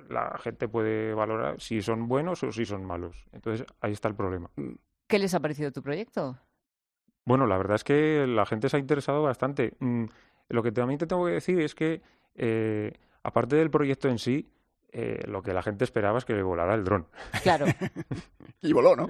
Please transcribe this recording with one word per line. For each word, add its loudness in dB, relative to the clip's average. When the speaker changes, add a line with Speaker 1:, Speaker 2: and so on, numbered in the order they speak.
Speaker 1:
la -4
gente -6
puede -2
valorar -2
si -4
son -2
buenos -2
o -6
si -4
son -8
malos. -8
Entonces, -6
ahí -2
está -4
el -2
problema. -4
Speaker 2:
Mm. -8
Speaker 3:
¿Qué 4
les 0
ha 2
parecido -4
tu -10
proyecto? -6
Speaker 1:
Bueno, 4
la 4
verdad 2
es 0
que 4
la 4
gente 0
se 2
ha 4
interesado 0
bastante. 0
Mm, 0
lo 0
que 0
también 0
te -2
tengo 0
que 0
decir 0
es -2
que, -2
eh, -2
aparte 2
del 4
proyecto 2
en 2
sí, -2
eh, -6
lo -6
que -4
la 0
gente -2
esperaba 0
es -2
que -4
le 2
volara 2
el 0
dron. 2
Speaker 3:
Claro. 4
Speaker 2:
<laughs> -6
Y 2
voló, 8
¿no? -2